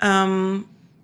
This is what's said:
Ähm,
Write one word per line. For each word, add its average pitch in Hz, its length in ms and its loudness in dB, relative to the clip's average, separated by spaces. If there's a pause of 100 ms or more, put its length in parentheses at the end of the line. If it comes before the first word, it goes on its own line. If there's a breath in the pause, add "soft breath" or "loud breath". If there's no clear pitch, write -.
Ähm, 190 640 0 (380)